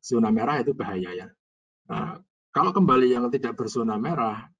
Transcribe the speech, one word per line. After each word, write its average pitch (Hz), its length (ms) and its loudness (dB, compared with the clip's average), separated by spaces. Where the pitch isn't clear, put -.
zona 113 240 2
merah 120 320 2
itu - 160 0
bahaya 92 480 -6
ya. - 40 -20
Nah, 165 320 -6
kalau 175 240 0
kembali 127 400 6
yang 120 160 -2
tidak 113 240 -4
berzona 113 400 -4
merah 117 480 -4